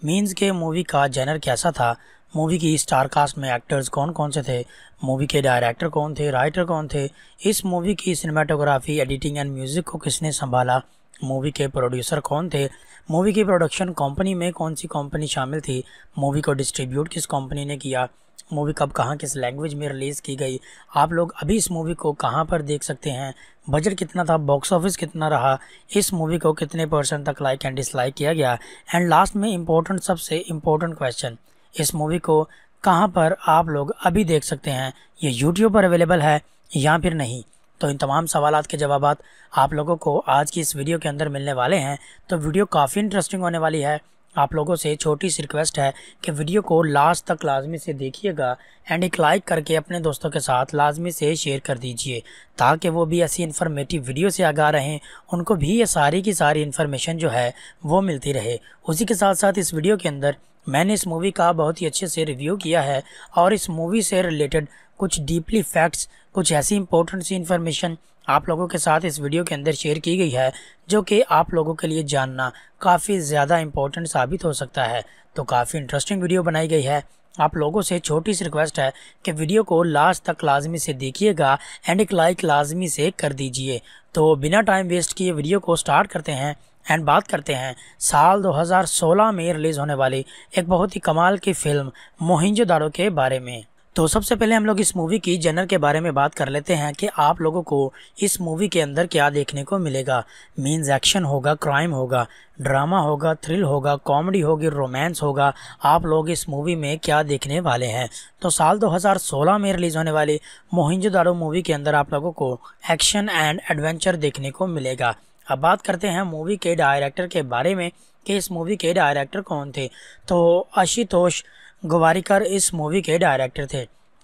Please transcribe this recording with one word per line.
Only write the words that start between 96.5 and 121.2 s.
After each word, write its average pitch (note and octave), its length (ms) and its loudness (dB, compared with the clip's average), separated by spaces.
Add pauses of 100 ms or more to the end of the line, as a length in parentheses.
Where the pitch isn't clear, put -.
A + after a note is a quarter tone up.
हैं D3 200 0
कि G3 120 -4 (120)
आप D3+ 220 2
लोगों D#3+ 220 0
को D3 160 -2 (440)
इस G3 180 0
मूवी E3+ 280 -2
के E3+ 120 0
अंदर D3+ 260 0
क्या D3 240 2
देखने C#3+ 340 -4
को G3 140 -2
मिलेगा। C3+ 440 -2 (360)
मीन्स D3 300 0
एक्शन C#3 360 2
होगा, C#3+ 300 0
क्राइम D3+ 380 0
होगा, C3 340 0 (340)
ड्रामा C#3 400 2
होगा, D3+ 360 0
थ्रिल E3+ 260 -2
होगा, C#3+ 340 2
कॉमेडी E3+ 440 0
होगी, D#3 280 2
रोमांस C#3+ 540 -2
होगा, C#3 300 2 (320)
आप D#3+ 220 4
लोग D#3 240 2
इस - 180 -4
मूवी D3+ 280 -2
में D3+ 220 -2
क्या D#3 240 2
देखने C#3+ 380 -2
वाले B2 260 0
हैं। A#2 220 -4 (340)
तो F3+ 80 0
साल E3+ 280 4
दो G#3 120 2
हज़ार F#3+ 280 2
सोलह E3 400 2
में G3+ 140 0
रिलीज़ E3+ 260 -2
होने D#3+ 120 0
वाली D3+ 300 2 (340)
मोहिंजोदारो F3+ 600 2
मूवी E3+ 280 -2
के E3 100 -2
अंदर D3 220 0
आप C#3+ 180 2
लोगों D#3 200 -4
को C3 260 -4 (320)
एक्शन G3+ 460 0
and D#3 340 0
एडवेंचर D#3+ 480 0
देखने C#3 320 -4
को F#3+ 180 -4
मिलेगा। C3 460 -2 (320)
अब - 120 -2
बात E3+ 240 2
करते F#3+ 260 -2
हैं F3+ 160 0
मूवी E3 320 -4
के E3+ 200 -2
डायरेक्टर C#3+ 500 0
के E3+ 180 -2
बारे C3 300 0
में F3 160 -4 (360)
कि G3+ 100 0
इस F#3+ 160 -4
मूवी E3+ 240 -4
के E3+ 180 0
डायरेक्टर C#3+ 480 0
कौन C#3+ 340 -8
थे। C3+ 140 -6 (380)
तो F3 480 4
आशुतोष F3+ 640 2 (440)